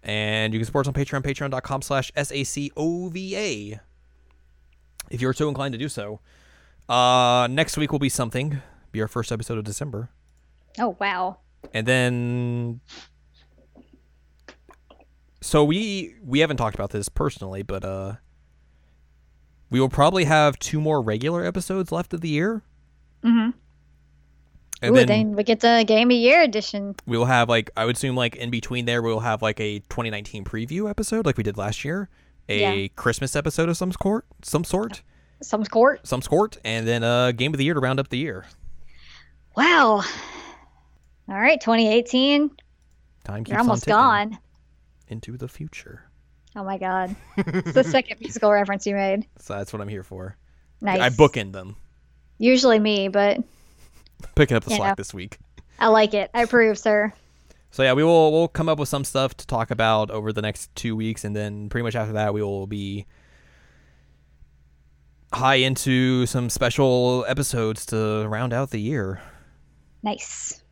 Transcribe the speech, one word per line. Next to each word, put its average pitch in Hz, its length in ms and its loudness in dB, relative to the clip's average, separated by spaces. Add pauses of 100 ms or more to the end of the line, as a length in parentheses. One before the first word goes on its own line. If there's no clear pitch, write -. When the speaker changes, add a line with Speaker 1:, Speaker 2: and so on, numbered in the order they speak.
Speaker 1:
And 107 520 -2
you 110 60 -2
can 113 60 -2
support 135 200 -2
us - 20 -4
on 139 60 -6
Patreon, 139 280 -4
patreon 139 300 -6
dot 127 120 -6
com 135 180 -6
slash 135 340 -4
S 143 160 -4
A 139 120 -4
C 143 340 -8
O 170 320 -4
V 190 260 -10
A, 107 440 -6 (1300)
if 120 120 -6
you're 131 120 0
so 151 160 -2
inclined 139 240 -6
to 113 40 -10
do 139 120 -6
so. 107 320 -12 (640)
Uh, 123 640 4
next 156 260 0
week 151 140 -2
will 147 80 -2
be 139 100 0
something. 131 520 -4 (300)
Be 110 100 -4
our 107 60 -2
first - 240 -6
episode 117 260 -6
of 107 80 -6
December. 113 440 -8 (680)
Speaker 2:
Oh, 233 200 -2
wow. 185 400 -4 (340)
Speaker 1:
And 110 120 -4
then, 120 920 -2 (2500)
so 147 220 4
we, 185 600 -2
we 139 160 0
haven't 151 180 2
talked 113 180 -2
about 101 160 -6
this 104 180 -6
personally, 101 540 -4
but, 95 200 -8
uh, 95 300 -8 (1600)
we 120 80 2
will 131 100 4
probably 165 360 4
have 151 340 4
two - 200 -4
more 151 220 0
regular 123 420 -2
episodes 180 480 -4
left 175 220 -4
of 170 80 -6
the 165 80 -4
year. 185 320 0 (640)
Speaker 2:
Mm-hmm. 233 260 2 (1300)
Speaker 1:
And - 100 2
Speaker 2:
Ooh, 240 60 8
Speaker 1:
then 247 100 8
Speaker 2:
then 214 280 2
we 208 80 0
get 220 180 2
the 233 260 6
Game 220 240 4
of 247 60 6
Year 254 240 6
edition. 202 540 -2 (120)
Speaker 1:
we'll 117 180 2
have, 120 240 4
like, 113 280 2
I 113 80 0
would 120 100 0
assume, 127 200 -2
like, 123 200 -2
in 120 140 -8
between 120 360 -6
there, 120 160 0
we'll 113 200 0
have, 113 200 -2
like, 110 180 -2
a 104 200 -4 (100)
twenty 117 200 -6
nineteen 104 340 -10
preview 143 460 -6
episode 214 360 -4
like 139 120 2
we 110 60 -2
did 98 140 -4
last 104 280 -6
year. 185 240 -6 (400)
A 101 320 0
Speaker 2:
Yeah. 98 140 -6
Speaker 1:
Christmas - 400 -4
episode 160 340 0
of 170 80 -2
some 185 140 -4
sort, 208 340 -2 (180)
some - 200 -2
sort. 214 380 -4 (400)
Speaker 2:
Some 214 240 -4
sort. 254 400 4
Speaker 1:
Some 127 160 -2
sort, 190 420 0
and 113 240 -2
then 117 160 2
a 123 320 2
Game 127 180 0
of 147 40 -4
the 139 80 2
Year 165 80 2
to 147 60 0
round 131 200 0
up 135 100 -4
the 127 80 -4
year. 123 280 -8 (1080)
Speaker 2:
Wow. 254 480 6 (1200)
All 196 140 -8
right, 285 180 6
twenty 226 320 4
eighteen. 269 600 2 (720)
Speaker 1:
Time 101 140 -8
Speaker 2:
You're 110 80 -6
Speaker 1:
keeps 147 100 -6
on 208 60 0
Speaker 2:
almost 226 240 2
Speaker 1:
ticking. 214 120 2
Speaker 2:
gone. 220 400 4 (720)
Speaker 1:
Into 113 300 -12
the 127 100 -12
future. - 560 -16 (520)
Speaker 2:
Oh 202 80 -10
my 190 140 -6
God. 185 380 -2 (100)
Speaker 1:
<laughs> - 120 -10
Speaker 2:
It's 170 360 -2
the 262 100 6
second 233 360 -2
musical 220 320 0
reference 202 340 2
you 202 100 -2
made. 196 300 0 (140)
Speaker 1:
So - 180 -10
that's 98 160 -8
what 107 80 -8
I'm 101 80 -8
here 98 140 -10
for. 92 340 -14 (440)
Speaker 2:
Nice. 190 180 0
Speaker 1:
I 127 100 4
bookend 117 440 4
them. 95 220 -14 (600)
Speaker 2:
Usually 247 420 6
me, 208 280 0
but 202 320 2 (960)
Speaker 1:
Picking 139 200 4
up 110 80 2
the - 80 -4
Speaker 2:
you 107 60 0
Speaker 1:
slack 143 140 0
Speaker 2:
know. 196 40 -2
Speaker 1:
this 98 180 -12
week. 98 240 -12 (420)
Speaker 2:
I 226 80 4
like 214 260 6
it. 202 200 -2
I 240 100 2
approve, 226 360 4
sir. 208 320 2 (600)
Speaker 1:
So - 120 0
yeah, 131 100 6
we 143 100 4
will, 160 280 8
we'll 165 160 2
come 160 220 -2
up 151 100 0
with 143 100 -2
some 139 140 -2
stuff 135 340 -2
to - 100 -16
talk 113 240 -2
about 110 400 2
over 107 200 -4
the 107 100 -4
next - 340 -6
two 113 200 -4
weeks, 110 300 -4
and 104 100 -4
then 104 340 -6
pretty 120 140 -4
much 113 120 -4
after 110 180 -4
that 107 200 0
we 107 80 -2
will 98 260 -4
be 101 380 -6 (2250)
high 131 220 2
into 127 720 2
some 123 240 -4
special 123 800 2
episodes 120 600 -2
to 107 400 -2
round 117 260 -4
out 135 180 -4
the 113 80 -6
year. 104 420 -6 (800)
Speaker 2:
Nice. - 600 -10 (100)